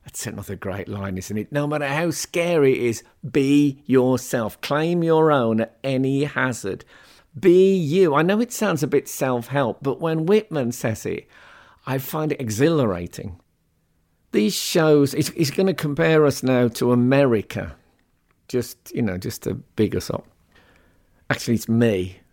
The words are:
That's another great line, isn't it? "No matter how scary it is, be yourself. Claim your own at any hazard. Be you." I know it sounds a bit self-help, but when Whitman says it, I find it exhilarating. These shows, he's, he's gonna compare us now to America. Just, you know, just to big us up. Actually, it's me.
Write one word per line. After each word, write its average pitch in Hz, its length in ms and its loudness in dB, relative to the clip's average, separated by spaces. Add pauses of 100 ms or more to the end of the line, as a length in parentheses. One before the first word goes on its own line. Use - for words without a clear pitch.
That's - 220 -12
another 101 300 -10
great 95 320 -8
line, 98 300 -8
isn't 101 180 -8
it? 107 140 -6
"No 147 160 -4
matter 147 220 -4
how 160 220 -2
scary 156 640 2
it - 80 -2
is, 117 200 -2 (260)
be 143 580 2
yourself. 127 720 0
Claim 165 420 0
your 160 300 4
own 113 280 2
at - 220 -4
any 135 420 0
hazard. 127 600 -4 (540)
Be 190 360 6
you." 170 400 2
I 147 60 4
know 190 200 2
it 240 120 -4
sounds 175 300 -2
a 151 40 -2
bit 143 220 0
self-help, 127 720 -2
but 139 220 -4
when 160 240 -2
Whitman 165 460 0
says - 340 -6
it, 90 200 -8 (600)
I 135 100 -4
find 156 340 -4
it - 100 -6
exhilarating. 110 1000 -2 (920)
These 208 220 2
shows, 151 580 4
he's, - 180 -2
he's 139 200 0
gonna 190 220 0
compare 156 540 2
us 135 160 0
now 123 260 2
to 123 240 0
America. 120 840 2 (760)
Just, - 280 -4 (180)
you - 60 -4
know, 95 160 -2
just - 280 -10
to 104 100 -4 (220)
big 104 200 0
us - 140 -6
up. - 160 -6 (1040)
Actually, 120 240 -2
it's 110 160 -4
me. 104 480 0 (140)